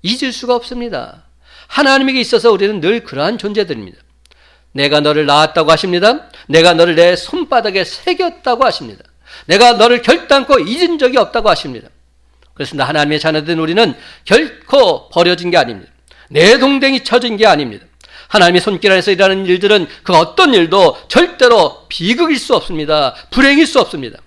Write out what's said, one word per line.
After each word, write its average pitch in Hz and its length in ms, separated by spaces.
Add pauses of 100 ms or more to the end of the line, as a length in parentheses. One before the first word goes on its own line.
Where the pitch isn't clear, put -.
잊을 240 300
수가 247 240
없습니다. 240 680 (420)
하나님에게 269 520
있어서 233 300
우리는 196 300
늘 208 240
그러한 170 340
존재들입니다. 165 600 (760)
"내가 143 280
너를 151 260
낳았다"고 156 440
하십니다. 190 580 (200)
"내가 165 260
너를 170 220
내 175 180
손바닥에 208 680
새겼다"고 339 800
하십니다. 113 400 (420)
"내가 226 280
너를 233 280
결단코 277 560
잊은 311 400
적이 254 200
없다"고 220 300
하십니다. 135 400 (680)
그렇습니다. 135 340
하나님의 147 320
자녀된 160 400
우리는 165 340 (300)
결코 240 840
버려진 175 400
게 175 60
아닙니다. 120 360 (380)
내동댕이 262 760
쳐진 240 320
게 214 100
아닙니다. 143 400 (420)
하나님의 180 320
손길 202 300
안에서 190 220
일하는 190 340
일들은 185 400 (160)
그 190 120
어떤 269 400
일도 175 440 (100)
절대로 240 800
비극일 254 500
수 262 160
없습니다. 151 600 (160)
불행일 277 360
수 285 140
없습니다. 131 460